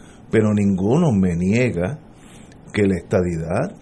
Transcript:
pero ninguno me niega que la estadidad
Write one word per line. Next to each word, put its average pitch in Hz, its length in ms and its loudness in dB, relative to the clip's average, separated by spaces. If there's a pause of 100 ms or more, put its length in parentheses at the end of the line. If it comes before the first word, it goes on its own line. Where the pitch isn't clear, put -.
(300)
pero 110 220 2
ninguno 104 600 2
me 92 240 2
niega 107 600 0 (760)
que 104 140 0
la 95 100 0
estadidad 90 840 -4